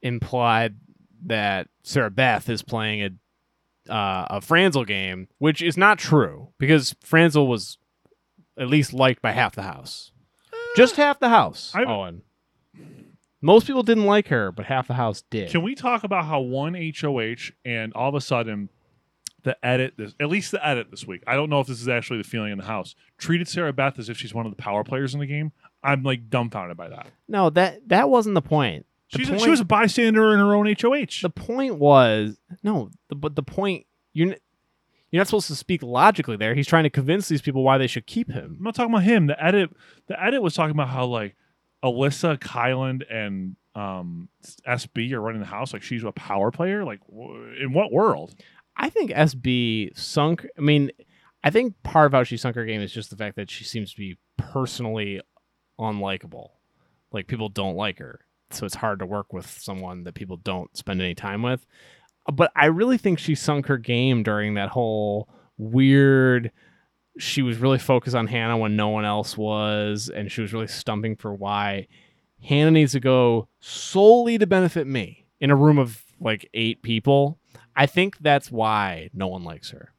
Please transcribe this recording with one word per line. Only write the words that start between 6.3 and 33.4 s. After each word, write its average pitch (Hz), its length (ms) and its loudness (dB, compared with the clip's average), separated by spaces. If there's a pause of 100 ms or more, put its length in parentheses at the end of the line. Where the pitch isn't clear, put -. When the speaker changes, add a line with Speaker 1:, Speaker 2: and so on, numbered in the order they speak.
Speaker 1:
because 143 440 2
Franzel 156 460 4
was 113 300 -4 (800)
at 127 120 -6
least 147 240 2
liked 127 280 2
by 113 120 0
half 117 220 0
the 98 80 -10
house. - 480 -14 (680)
Just 254 180 8
half 294 240 2
the 247 100 2
house, 160 460 2
Speaker 2:
I 214 80 0
Speaker 1:
Owen. 95 380 -6 (1200)
Most 202 260 8
people 262 160 0
didn't 220 220 2
like 202 240 2
her, 107 220 0
but 90 140 -12
half 131 220 -2
the 123 80 -4
house 117 340 -2
did. 98 220 -6
Speaker 2:
Can 127 100 0
we 226 140 -6
talk 247 280 -4
about 185 220 -4
how 151 140 -2
one 135 360 -6
H 160 280 -10
O 143 160 -2
H 113 340 -8 (100)
and 113 300 -8
all 123 160 -2
of 143 60 -4
a 143 60 -2
sudden 113 480 -4 (760)
the 131 120 -2 (100)
edit, 127 320 0
this, 107 220 -12
at 147 100 -2
least 190 220 -2
the 170 160 -4
edit 127 220 -2
this - 160 -16
week, 90 220 -12
I 123 80 0
don't 147 140 -2
know 143 100 2
if 127 80 -2
this 127 120 -8
is 117 80 -6
actually 120 300 -2
the 107 100 -6
feeling 107 240 -6
in 101 60 -8
the 98 80 -10
house, 104 300 -10 (220)
treated 170 300 -2
Sarah 165 260 -4
Beth 139 260 -2
as 110 100 -12
if 113 80 -10
she's 104 160 -14
one 113 120 -6
of 110 100 -10
the - 60 -20
power 104 220 -4
players 131 300 -6
in 143 60 -6
the 143 80 -8
game? 147 240 -6 (320)
I'm, 139 200 0
like, 123 260 -4
dumbfounded 107 460 -4
by 85 140 -16
that. - 180 -18 (200)
Speaker 1:
No, 190 240 2
that, 175 360 2
that 233 220 4
wasn't 226 260 4
the 165 60 4
point. 123 440 0 (280)
The - 60 -4
Speaker 2:
She's 262 100 -4
a, - 40 0
Speaker 1:
point 208 100 2
Speaker 2:
she 233 80 6
was 302 100 6
a 196 40 0
bystander 220 680 4
in 208 60 6
her 202 160 6
own 208 120 2
H 214 160 -2
O 240 120 4
H. 277 260 -6
Speaker 1:
The 180 80 -2
point 247 480 -6
was, 120 600 6 (240)
no, 180 260 -2 (200)
the, 151 60 -10
but 147 200 -6
the 147 80 -4